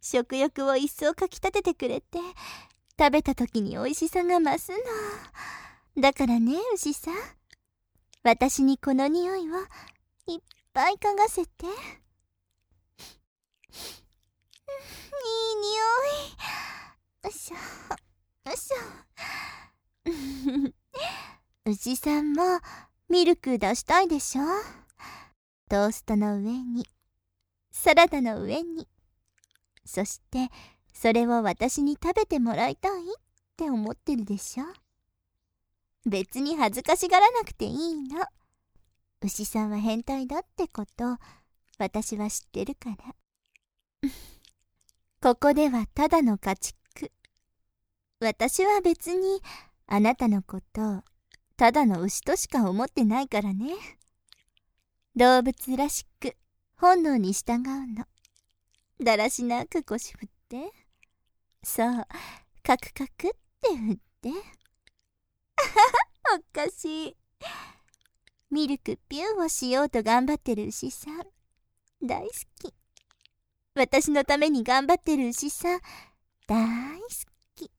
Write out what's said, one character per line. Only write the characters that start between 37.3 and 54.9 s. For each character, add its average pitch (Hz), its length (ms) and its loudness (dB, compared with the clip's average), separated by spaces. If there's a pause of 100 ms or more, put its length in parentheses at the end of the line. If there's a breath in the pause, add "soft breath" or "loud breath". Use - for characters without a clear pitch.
な 480 120 0
く - 100 -10
て - 120 -6
い 285 260 -4
い 285 180 -6
の。 311 160 -4 (960)
牛 208 240 -6
さ 214 220 -2
ん - 20 -4
は 208 80 -4
変 220 240 -2
態 269 240 -4
だ 285 140 -6
っ - 60 -10 (100)
て 349 120 -2
こ - 200 -10
と、 240 320 -6 (580 soft breath)
私 214 400 -4
は 208 140 -4
知 - 120 -8
っ - 40 -20
て 196 180 -6
る 277 80 -8
か - 160 -14
ら。 220 260 -14 (840)
<laughs> - 1200 -12
こ 247 140 6
こ 285 180 4
で 302 160 4
は 233 240 -2
た 302 160 2
だ 330 140 6
の 214 160 2
家 196 160 -4
畜。 - 560 -12 (1120)
私 233 420 0
は 415 180 4
別 349 340 0
に 381 260 0 (460 loud breath)
あ 202 120 2
な 220 160 4
た 247 120 0
の 202 160 2
こ - 180 -12
と、 214 400 -6 (560)
た 240 140 8
だ 269 160 4
の 185 140 2
牛 190 200 -4
と 294 140 0
し - 120 -4
か 226 220 2
思 196 140 0
っ 269 40 -4
て - 160 0
な 226 180 2
い 277 60 -4
か 208 140 0
ら 208 100 -2
ね。 226 220 -4 (1400)